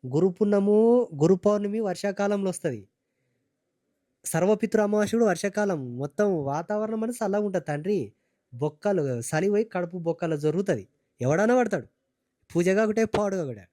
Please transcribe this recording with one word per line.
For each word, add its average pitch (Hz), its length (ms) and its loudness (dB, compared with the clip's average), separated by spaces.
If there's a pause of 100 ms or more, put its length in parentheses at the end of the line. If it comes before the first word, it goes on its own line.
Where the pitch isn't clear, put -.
గురు 151 200 2
పున్నము, 208 880 2
గురు 160 200 4
పౌర్ణమి 208 440 0
వర్షాకాలంలో 202 720 -2
వస్తది. 127 380 -6 (1400)
సర్వపితృ 208 560 2
అమావాస్య 208 360 0
కూడా 233 120 4
వర్షాకాలం. 175 680 -2
మొత్తం 160 460 -2
వాతావరణం 208 600 -4
అనేది 233 220 -4
చల్లగా 196 160 0
ఉంటది 185 220 -2
తండ్రి. 151 500 -4 (400)
బొక్కలు, 147 680 -2
చలి 160 300 -2
పోయి 208 140 2
కడుపు 180 340 -6
బొక్కలు 165 380 -4
జరుగుతది. 151 520 -2 (340)
ఎవడన్నా 190 360 2
పడతాడు. 208 300 0 (680)
పూజ 175 140 2
కాకుంటే 214 360 2
పాడు 202 300 -2
కాకుండా. 127 380 -6